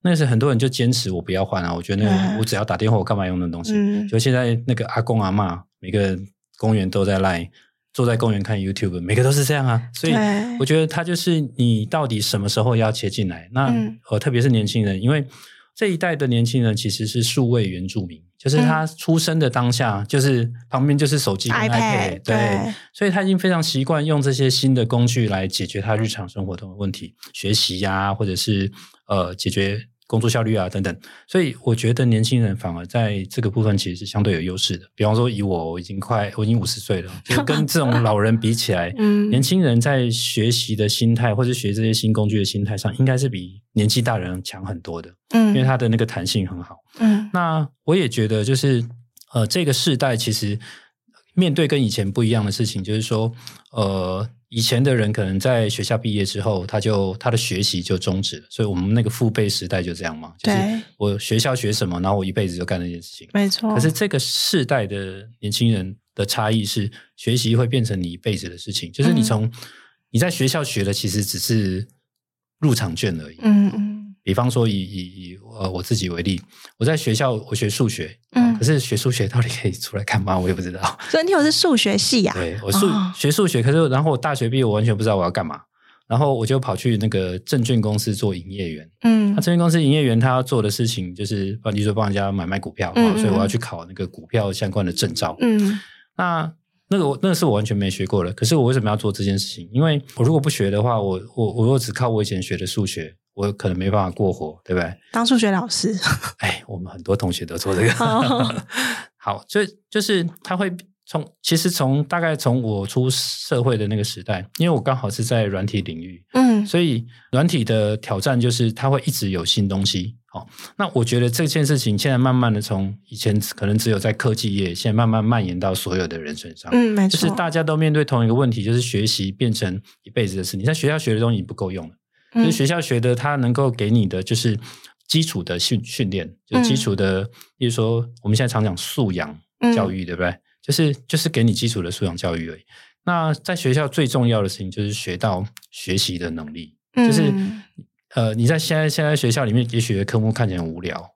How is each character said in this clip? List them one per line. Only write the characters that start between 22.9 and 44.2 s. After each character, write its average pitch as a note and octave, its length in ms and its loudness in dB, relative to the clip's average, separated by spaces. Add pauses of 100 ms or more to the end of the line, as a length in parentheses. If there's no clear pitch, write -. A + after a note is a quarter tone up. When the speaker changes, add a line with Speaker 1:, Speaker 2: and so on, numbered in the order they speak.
Speaker 1:
所 G3+ 160 0
以 - 20 4
他 F#3+ 140 2
已 - 20 2
经 F#3+ 100 4
非 F#3 140 2
常 E3+ 100 2
习 C#3 220 0
惯 D3+ 220 0
用 D3+ 180 2
这 C3+ 100 2
些 C3 160 2
新 C3+ 240 4
的 A#2+ 140 4
工 A#2+ 180 4
具 A#2+ 240 2
来 F#2+ 200 0
解 F#2 180 -4
决 G2+ 140 -6
他 G#2+ 160 0
日 A2 100 0
常 G2 220 -6
生 F#2+ 180 -8
活 F#2 80 -6
中 F#2 160 -12
的 F#2 60 -18
问 G2 160 -4
题， - 240 -12 (160)
学 G2+ 200 -4
习 F#2+ 320 0
啊， G2 300 0
或 G#2+ 100 -2
者 F#2 120 -2
是， G2 340 0 (380)
呃， F2+ 260 -2
解 - 160 -4
决 G2 300 -2 (260)
工 A2+ 140 0
作 A2+ 100 2
效 A#2 120 0
率 A2 120 0
啊 F#2 140 0
等 G2 120 -4
等。 F#2 160 -2 (300)
所 F#3 160 2
以 C3 220 -2
我 A#2 100 2
觉 A#2 180 0
得 B2+ 120 2
年 A2+ 180 4
轻 A#2+ 180 2
人 G2+ 160 2
反 F2 200 -6
而 E2+ 100 -12
在 G#2 420 -2
这 - 140 -4
个 G#2 80 0
部 A2+ 100 -2
分 G#2 160 2
其 F#2+ 140 -2
实 F2 60 -8
是 F#2 100 -12
相 G2+ 160 -2
对 G2+ 120 2
有 D#2+ 60 -2
优 F2+ 160 -6
势 - 200 -2
的。 - 180 -16
比 - 80 -2
方 G#2+ 140 4
说 A#2+ 120 2
以 G2+ 140 -4
我， E2+ 300 -2
我 F2+ 80 -8
已 - 20 -14
经 G2 160 -10
快， G#2 380 -2
我 G#2+ 80 0
已 - 20 2
经 A#2 140 2
五 B2 40 -4
十 - 140 -4
岁 F#2 240 -2
了， F2+ 80 -12 (140)
就 C#4+ 180 0
跟 D3+ 240 0
这 E3 140 0
种 A#2+ 240 2
老 G#2+ 120 2
人 A2 220 4
比 A2+ 160 2
起 A2 200 -2
来， E2+ 200 -2
Speaker 2:
<laughs> B3+ 40 -10
嗯。 G#3 300 2
Speaker 1:
年 C3+ 140 2
轻 F#3 180 2
人 A#2+ 200 4
在 C3 280 2
学 A2+ 440 0
习 A2 240 -2
的 G#2 120 2
心 A#2 240 2
态 A2+ 220 2
或 B2 100 0
者 B2 80 0
学 A2+ 200 -2
这 A2 100 -2
些 A2 100 2
新 A2 200 0
工 G#2+ 160 2
具 G#2+ 100 0
的 G2 60 0
心 G2+ 200 -2
态 G2+ 120 -4
上， G2+ 220 -4
应 C3 60 0
该 C3 140 2
是 C3+ 100 0
比 F#2+ 320 -10 (120)
年 G#2+ 160 2
纪 B2 120 2
大 A#2 160 0
人 F#2 280 -6